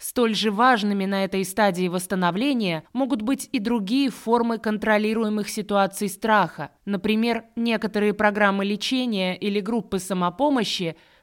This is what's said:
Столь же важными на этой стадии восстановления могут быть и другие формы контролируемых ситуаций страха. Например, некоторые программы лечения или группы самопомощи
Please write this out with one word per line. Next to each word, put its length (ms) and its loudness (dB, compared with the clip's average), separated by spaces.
Столь 320 0
же 160 0
важными 540 2
на 220 0
этой 180 -2
стадии 460 0
восстановления 1040 -2
могут 280 -2
быть 300 -4
и 80 -2
другие 500 0
формы 480 0
контролируемых 920 0
ситуаций 580 0
страха. 640 0
Например, 580 0
некоторые 560 0
программы 500 2
лечения 720 -2
или 240 -2
группы 400 -2
самопомощи 960 0